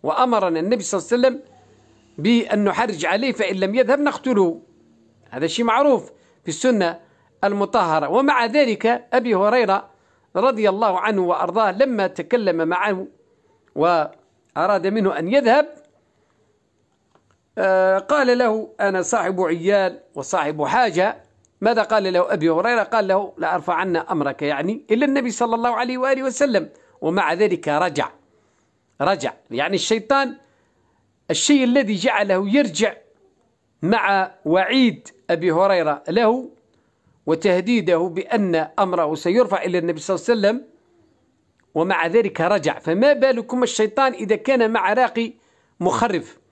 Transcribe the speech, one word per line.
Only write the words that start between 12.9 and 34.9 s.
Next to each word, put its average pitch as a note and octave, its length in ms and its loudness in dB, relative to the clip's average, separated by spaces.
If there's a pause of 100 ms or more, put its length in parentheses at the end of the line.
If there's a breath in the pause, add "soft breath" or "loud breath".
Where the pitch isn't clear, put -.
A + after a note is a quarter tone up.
وأراد E3+ 1120 -2
منه G3 320 0
أن E3 100 -4
يذهب، C4+ 400 2 (1900)
آه، F#3+ 400 2
قال B3 400 2
له: A3 300 0 (120)
"أنا F#3+ 220 0
صاحب F#3 380 -2
عيال F#3 600 0 (140)
وصاحب D3+ 500 -4
حاجة". G3+ 520 0 (440)
ماذا A3 220 2
قال G#3+ 300 0
له F3+ 200 2
أبي E3 180 0
هريرة؟ G#3 320 0
قال G#3 260 -2
له: F#3+ 300 -2
"لأرفعن E3+ 580 -2
أمرك"، D3 460 -4
يعني D3+ 480 -4
إلى A#3+ 140 2
النبي C4+ 260 -2
صلى A#3 240 -2
الله A#3 160 -2
عليه B3 280 -4
وآله C4 240 -2
وسلم. B3 460 -2 (320 soft breath)
ومع E3 320 0
ذلك F3+ 360 0
رجع، D3 400 -2 (920)
رجع. D#3 320 -2 (180)
يعني D3 240 -2
الشيطان A3+ 640 -2 (960)
الشيء C4 340 4
الذي A#3+ 300 2
جعله G3 560 0
يرجع G#3+ 440 0 (880)
مع F#3+ 480 2 (140)
وعيد F#3+ 640 2 (220)